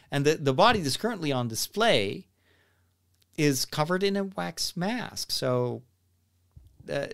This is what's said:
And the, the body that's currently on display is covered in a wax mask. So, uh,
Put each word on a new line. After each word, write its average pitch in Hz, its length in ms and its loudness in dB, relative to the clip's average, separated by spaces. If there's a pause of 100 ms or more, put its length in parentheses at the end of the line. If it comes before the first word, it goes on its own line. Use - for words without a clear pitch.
(120)
And 143 140 0
the, 156 100 4
the 139 180 0
body 208 280 6
that's 135 160 -2
currently 185 340 -2
on 123 160 0
display 139 800 0 (1080)
is 147 280 2
covered 175 380 0
in 196 140 2
a 196 60 -2
wax 175 520 -8
mask. 202 560 -6
So, 123 520 -2 (1080)
uh, 143 240 -4